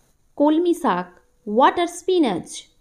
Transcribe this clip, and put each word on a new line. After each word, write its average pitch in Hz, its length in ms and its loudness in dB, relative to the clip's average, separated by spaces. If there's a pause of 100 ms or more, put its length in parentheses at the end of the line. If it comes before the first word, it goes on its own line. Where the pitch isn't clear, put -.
(360)
কলমি 320 380 2
শাক, 180 460 -4 (280)
ওয়াটার 320 400 2
স্পিনাচ। 330 800 -4 (140)